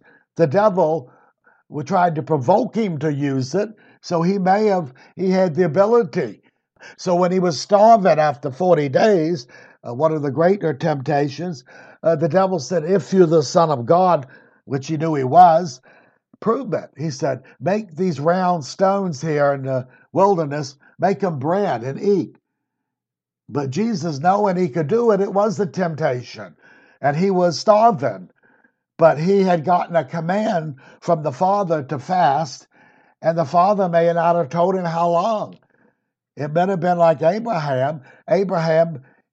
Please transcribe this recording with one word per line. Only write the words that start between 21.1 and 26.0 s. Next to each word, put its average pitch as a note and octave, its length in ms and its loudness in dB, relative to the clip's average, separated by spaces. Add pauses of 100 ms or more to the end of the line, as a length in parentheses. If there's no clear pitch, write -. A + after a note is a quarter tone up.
'em E3+ 140 -4
bread D#3 440 -2
and C3+ 160 -8
eat." F#3+ 380 -2 (1120)
But C3+ 220 -6
Jesus, E3 500 -4
knowing F#3+ 360 2
he F3+ 120 0
could D#3 180 -2
do A#3 260 2
it, F#3+ 80 2
it G3 120 -2
was G3+ 240 0
the G3 100 -2
temptation. C3 920 -6 (440)